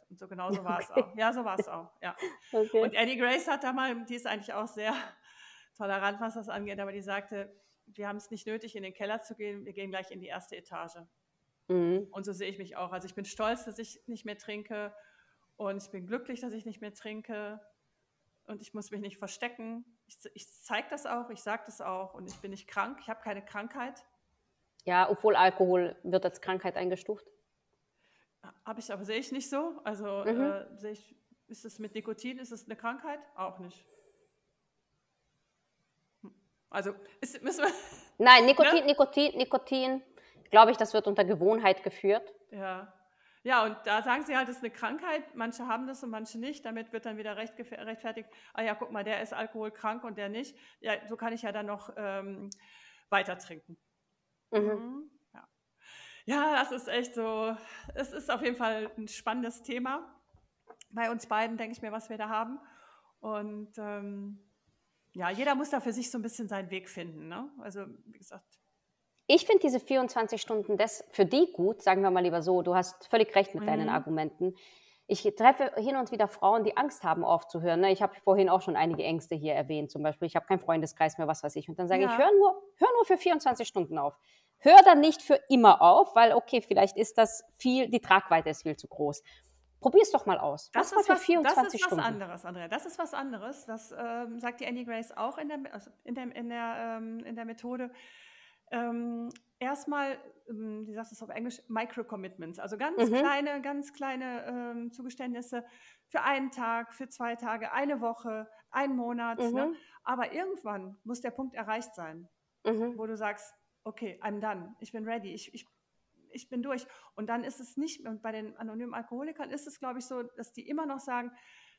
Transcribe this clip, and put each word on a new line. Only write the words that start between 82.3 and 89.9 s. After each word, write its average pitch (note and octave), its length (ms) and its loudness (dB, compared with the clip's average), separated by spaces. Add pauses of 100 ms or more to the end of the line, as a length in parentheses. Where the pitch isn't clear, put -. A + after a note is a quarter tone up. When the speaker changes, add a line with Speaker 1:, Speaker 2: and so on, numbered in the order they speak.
Speaker 2:
nur, G4 240 6 (140)
hör - 180 6
nur A#4 100 6
für F4+ 140 4
vierundzwanzig D4 500 0
Stunden D#3+ 300 -2
auf. C#3+ 200 -4 (380)
Hör F4 280 12
dann E4+ 160 12
nicht D4+ 200 6
für - 140 4 (160)
immer A3+ 320 10
auf, F3+ 340 10
weil, A3+ 160 10
okay, A#3 300 2
vielleicht G3 340 4
ist G#3+ 220 2
das - 340 4
viel, B3+ 380 0
die A#3+ 100 2
Tragweite E3+ 480 4
ist D3+ 140 -4
viel D3+ 140 -4
zu - 120 -16
groß. D3 340 -4 (580)
Probier's F#4+ 300 8